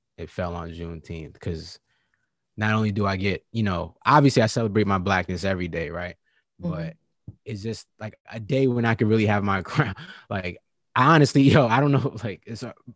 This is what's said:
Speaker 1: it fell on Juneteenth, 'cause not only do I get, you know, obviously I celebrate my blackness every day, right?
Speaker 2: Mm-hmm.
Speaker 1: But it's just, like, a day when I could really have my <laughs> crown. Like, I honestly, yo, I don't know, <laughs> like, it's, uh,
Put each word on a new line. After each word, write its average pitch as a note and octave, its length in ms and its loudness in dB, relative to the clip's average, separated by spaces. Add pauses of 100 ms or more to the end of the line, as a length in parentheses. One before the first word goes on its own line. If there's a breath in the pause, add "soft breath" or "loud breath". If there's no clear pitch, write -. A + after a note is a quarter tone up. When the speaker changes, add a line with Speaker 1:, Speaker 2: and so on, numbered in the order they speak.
(180)
Speaker 1:
it E2 120 -12
fell F2 240 -6
on E2+ 160 -10
Juneteenth, E2 680 -14
'cause E2 400 -10 (760)
not G#2+ 180 0
only G#2+ 180 0
do G2+ 140 -2
I G2 100 -2
get, F#2+ 360 -4
you A2+ 100 -2
know, F2 420 -4
obviously C3+ 380 6
I A2 40 4
celebrate G#2+ 400 0
my G2 120 0
blackness F2+ 460 -2
every F2+ 240 -2
day, E2 220 -6
right? F2 260 -10 (460)
Speaker 2:
Mm-hmm. F2 80 -6
Speaker 1:
But E2 240 -8 (500)
it's G#2+ 180 -12
just, A2 240 -10 (120)
like, G#2 160 -14 (160)
a A#2 80 -12
day C3 280 0
when A#2+ 180 2
I A#2 100 4
could A2 140 2
really A2 180 4
have G#2 160 2
my G2 200 0
<laughs> - 0 -
crown. A2 320 -2 (360 loud breath)
Like, F#2 280 -6 (360)
I C3+ 200 6
honestly, C#3+ 280 6
yo, C3+ 240 6
I A2+ 140 2
don't C#3+ 120 2
know, C3+ 260 0
<laughs> G#2+ 60 -12
like, F#2+ 220 -8
it's, A2 160 -12
uh, A#2+ 100 -12 (240)